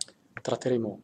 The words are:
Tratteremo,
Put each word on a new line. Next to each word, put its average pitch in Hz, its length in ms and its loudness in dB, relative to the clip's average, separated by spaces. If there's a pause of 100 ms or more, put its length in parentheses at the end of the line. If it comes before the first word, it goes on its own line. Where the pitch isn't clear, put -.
(420)
Tratteremo, 117 640 0